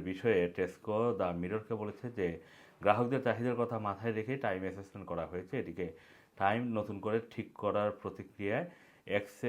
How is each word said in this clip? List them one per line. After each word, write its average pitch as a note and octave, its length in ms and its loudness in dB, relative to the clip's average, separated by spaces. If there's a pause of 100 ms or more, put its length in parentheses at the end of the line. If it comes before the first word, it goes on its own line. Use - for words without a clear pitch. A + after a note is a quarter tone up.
বিষয়ে F#2+ 320 4 (160)
টেস্কো G2 400 -2 (240)
দ্য F2+ 80 4 (120)
মিররকে G#2+ 420 -4
বলেছে G#2 260 -6 (100)
যে F2+ 100 2 (560)
গ্রাহকদের A#2+ 420 4
চাহিদার A#2 360 2
কথা A#2 140 0 (120)
মাথায় G#2 300 -2
রেখে A2 160 -2 (100)
টাইম F#2+ 200 0
অ্যাসেসমেন্ট F#2+ 460 -8
করা E2+ 200 -2
হয়েছে। F2+ 320 -6
এদিকে E2+ 240 -4 (540)
টাইম G#2 220 4 (160)
নতুন G#2 260 -2
করে A2 140 2 (160)
ঠিক G#2+ 140 -6 (140)
করার G#2 280 4 (120)
প্রতিক্রিয়ায় G#2 640 -4 (520)
এক্সে - 300 -4